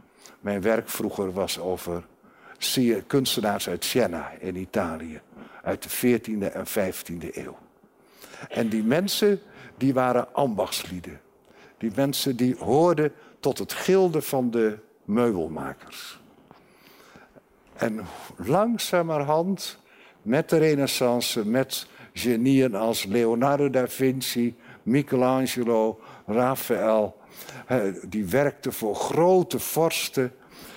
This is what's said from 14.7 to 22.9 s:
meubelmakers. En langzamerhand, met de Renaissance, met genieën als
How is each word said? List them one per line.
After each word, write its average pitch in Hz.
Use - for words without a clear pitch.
meubelmakers. 92
En 110
langzamerhand, 165
met 139
de 165
Renaissance, 127
met 127
genieën 123
als 113